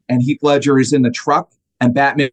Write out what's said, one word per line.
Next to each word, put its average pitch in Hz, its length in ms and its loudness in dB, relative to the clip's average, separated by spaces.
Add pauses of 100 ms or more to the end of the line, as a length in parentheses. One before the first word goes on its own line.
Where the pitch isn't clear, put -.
and 123 120 0
Heath 139 220 -2
Ledger 143 340 2
is 127 160 0
in 139 100 2
the 120 80 0
truck, 147 380 -4 (300)
and 123 140 2
Batman 139 400 0